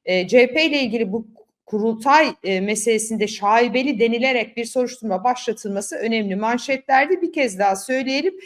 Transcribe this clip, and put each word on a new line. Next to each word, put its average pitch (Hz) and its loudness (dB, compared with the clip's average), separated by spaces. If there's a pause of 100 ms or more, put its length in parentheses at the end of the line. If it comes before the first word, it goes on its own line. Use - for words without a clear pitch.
e, 185 0
C 240 6
H 247 4
P 311 2
ile 285 0
ilgili 226 -2
bu 220 -6 (380)
kurultay, 226 2 (160)
e, 190 0
meselesinde 220 -2
şaibeli 233 2
denilerek 233 0
bir 233 -4
soruşturma 220 -4
başlatılması 220 -4
önemli 214 -2
manşetlerdi. 262 0
Bir 339 -4
kez 226 -2
daha 196 2
söyleyelim. 269 -2 (120)